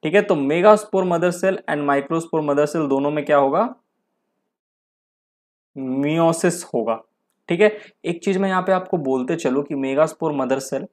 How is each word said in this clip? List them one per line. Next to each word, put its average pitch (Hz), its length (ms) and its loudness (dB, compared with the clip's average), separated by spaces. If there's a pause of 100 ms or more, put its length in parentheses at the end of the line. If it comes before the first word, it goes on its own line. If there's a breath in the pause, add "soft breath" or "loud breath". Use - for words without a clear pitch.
ठीक 156 120 -4
है। 208 80 6
तो 202 120 2
मेगास्पोर 185 680 4
मदर 175 260 0
सेल 190 280 -2 (120)
and 147 160 -2
माइक्रोस्पोर 156 560 -2
मदर 147 240 2
सेल 156 220 -2
दोनों 139 220 0
में 151 140 -4
क्या 147 120 2
होगा, 143 260 2 (2250)
meiosis 160 880 0 (120)
होगा, 113 260 -2 (480)
ठीक 170 120 0
है। 208 160 4 (280 loud breath)
एक 170 200 -6
चीज 190 140 0
मैं 196 100 0
यहाँ 185 140 0
पे 185 100 0
आपको 185 260 -2
बोलते 131 380 -2
चलूँ 139 260 -2
कि 147 120 -8 (120)
मेगास्पोर 147 460 0
मदर 135 260 -2
सेल 135 340 -6